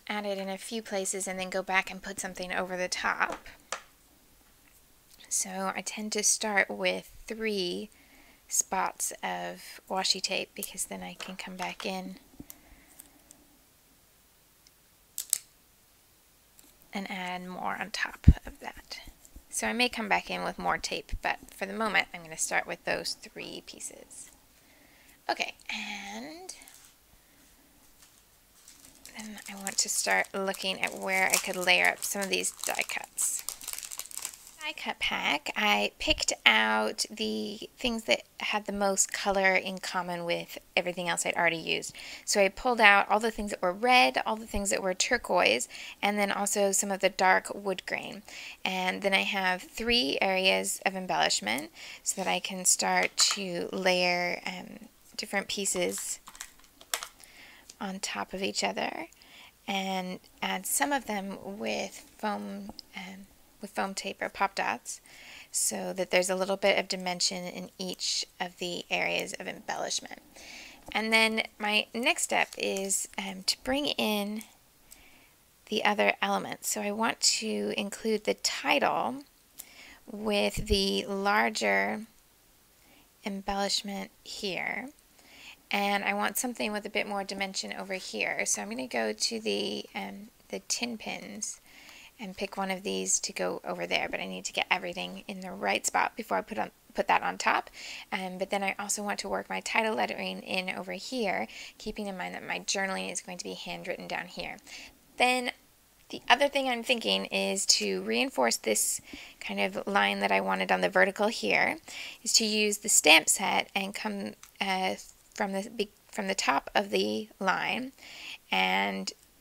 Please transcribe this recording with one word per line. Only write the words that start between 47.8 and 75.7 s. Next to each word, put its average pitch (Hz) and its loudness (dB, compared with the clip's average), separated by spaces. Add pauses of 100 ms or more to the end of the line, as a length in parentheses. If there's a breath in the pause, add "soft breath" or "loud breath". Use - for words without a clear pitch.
grain. - -8 (400 loud breath)
And 190 0
then 196 2
I 196 4
have 190 0
three 240 0
areas 190 2
of 190 0
embellishment 190 0 (320 loud breath)
so - -2
that 185 0
I 180 2
can 185 -4
start 185 4
to 180 0
layer, 180 2
um, 185 -12 (280)
different 196 -4
pieces 190 -2 (1600 loud breath)
on 196 -4
top - -6
of 190 -4
each 202 -2
other 208 -2 (600 loud breath)
and 190 -2 (220)
add 190 -2
some 285 2
of 269 0
them 196 -4
with 196 -6 (140)
foam, 202 -6 (220)
um, 190 -14 (340)
with 202 -12
foam 196 -4
tape 196 -6
or 190 -4
pop - -2
dots 196 -2 (500 loud breath)
so 190 -2
that 185 -2
there's 185 6
a 185 2
little 190 0
bit 196 4
of 190 0
dimension 180 -2
in 180 -10
each - -2 (160)
of 180 -8
the 175 -4
areas 175 0
of 185 -8
embellishment. - -6 (720 loud breath)
And 220 0
then 220 4 (160)
my 214 0
next 269 0
step - 2
is, 196 -2 (100)
um, 190 -8
to - 0
bring 269 0
in 214 -2 (1200 loud breath)
the - 0